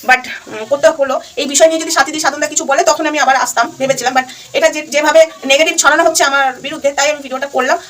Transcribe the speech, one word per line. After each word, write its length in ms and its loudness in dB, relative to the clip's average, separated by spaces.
but, 140 2
উম, 180 -10
করতে 240 2
হলো। 320 0
এই 100 -4
বিষয় 220 4
নিয়ে 120 0
যদি 100 -8
সাথীদি 300 -2
সাধনদা 260 -2
কিছু 180 -8
বলে, 180 2
তখন 240 0
আমি 120 -2
আবার 180 2
আসতাম 420 -2
ভেবেছিলাম, 360 -2
but 100 2
এটা 160 2
যে, 180 -4
যেভাবে 400 4
নেগেটিভ 320 2
ছড়ানো 280 4
হচ্ছে 200 2
আমার 280 2
বিরুদ্ধে, 400 -4
তাই 180 0
আমি 120 -6
ভিডিওটা 240 -6
করলাম 320 0